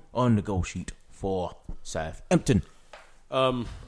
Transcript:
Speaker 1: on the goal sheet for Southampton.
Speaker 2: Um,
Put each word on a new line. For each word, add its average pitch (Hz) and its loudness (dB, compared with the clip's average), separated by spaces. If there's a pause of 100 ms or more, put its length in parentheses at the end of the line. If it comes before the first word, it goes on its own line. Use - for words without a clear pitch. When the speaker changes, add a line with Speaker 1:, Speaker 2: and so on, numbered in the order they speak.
(120)
Speaker 1:
on 120 4
the 104 4
goal 92 -2
sheet - -8 (180)
for 95 -4 (300)
Southampton. 87 0 (680)
Speaker 2:
Um, 131 2 (220)